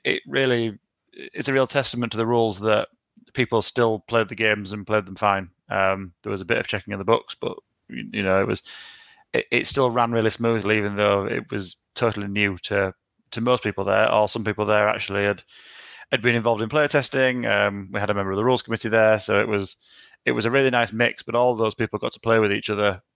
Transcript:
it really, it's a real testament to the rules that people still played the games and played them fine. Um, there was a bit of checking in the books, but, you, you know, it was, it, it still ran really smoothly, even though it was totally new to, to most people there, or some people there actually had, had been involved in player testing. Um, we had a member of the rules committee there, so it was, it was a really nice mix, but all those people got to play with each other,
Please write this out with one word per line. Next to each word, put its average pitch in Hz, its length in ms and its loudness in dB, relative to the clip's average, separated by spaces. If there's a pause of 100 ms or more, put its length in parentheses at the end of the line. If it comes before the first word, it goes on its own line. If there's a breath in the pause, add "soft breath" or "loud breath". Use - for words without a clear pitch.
it - 240 -2
really, 123 500 0 (360)
it's - 360 -10
a 135 40 0
real 131 140 2
testament 120 460 -2
to 110 40 -10
the 113 80 0
rules 113 360 0
that 107 260 2 (460)
people 117 280 0
still 113 460 0
played 113 220 0
the 110 60 -12
games 104 360 -2
and 104 160 -10
played 107 180 0
them 95 120 -14
fine. 98 320 0 (200)
Um, 95 440 0 (100)
there 104 80 -6
was 101 80 -4
a 92 60 -10
bit 117 120 0
of 120 100 -4
checking 104 260 -6
in 98 60 -6
the 98 60 -8
books, 113 300 0
but, - 220 -8 (320)
you, 117 240 -10
you 104 100 -2
know, 95 180 2
it 104 60 0
was, 101 160 -4 (720 loud breath)
it, - 180 2
it 120 160 0
still 127 240 0
ran 117 220 0
really 113 160 2
smoothly, 110 480 0
even 104 180 -2
though 101 300 2
it 117 260 -6
was 98 240 -8 (200)
totally 104 320 -2
new 98 320 -2
to, 98 340 -2 (380)
to 113 100 -6
most 123 200 2
people 98 220 -4
there, 101 260 4
or 104 200 2
some 110 160 -4
people 107 200 -2
there 104 220 4
actually 101 380 -2
had, 101 180 -2 (680 loud breath)
had 127 100 0
been 117 140 2
involved 113 260 2
in 110 80 -4
player 147 180 2
testing. 127 580 0
Um, 101 460 0
we 101 80 -4
had 101 100 0
a 104 40 2
member 98 180 -2
of 95 60 -2
the 107 80 0
rules 127 160 2
committee 113 280 -4
there, 110 300 4
so 104 220 0
it 113 80 0
was, 101 260 -2 (500 soft breath)
it 127 60 2
was 113 140 0
a 117 60 0
really 135 180 4
nice 117 240 0
mix, 117 300 0
but 113 120 -4
all 123 200 2
those 110 200 0
people 110 240 -2
got 123 140 -6
to - 60 -14
play 113 200 4
with 104 140 4
each 101 160 -4
other, 101 320 0 (140)